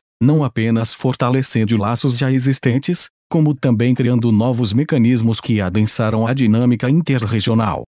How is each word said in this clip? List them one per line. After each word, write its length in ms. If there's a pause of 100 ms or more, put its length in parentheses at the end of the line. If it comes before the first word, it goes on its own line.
(220)
não 220
apenas 500
fortalecendo 840
laços 400
já 140
existentes, 760 (200)
como 280
também 400
criando 360
novos 400
mecanismos 720
que 180
adensaram 680
a 60
dinâmica 540
interregional. 1040